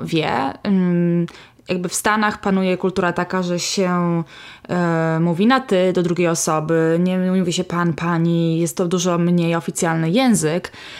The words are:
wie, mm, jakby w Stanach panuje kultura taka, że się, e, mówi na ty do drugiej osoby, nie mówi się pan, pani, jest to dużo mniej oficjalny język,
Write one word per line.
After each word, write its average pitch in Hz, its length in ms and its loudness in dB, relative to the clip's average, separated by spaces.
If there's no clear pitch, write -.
wie, 156 240 0
mm, 175 640 2
jakby 175 200 -4
w - 60 -8
Stanach 214 460 0
panuje 190 360 0
kultura 180 360 0
taka, 180 300 -4
że 175 180 -2
się, 175 640 0
e, 165 520 0
mówi 170 260 2
na 262 140 4
ty 185 320 2
do 180 100 2
drugiej 170 260 0
osoby, 160 720 0
nie 180 180 0
mówi 185 340 0
się 180 120 -2
pan, 170 280 -2
pani, 165 680 0
jest 170 160 -2
to 180 120 0
dużo 175 300 0
mniej 170 360 2
oficjalny 165 560 -2
język, 185 640 2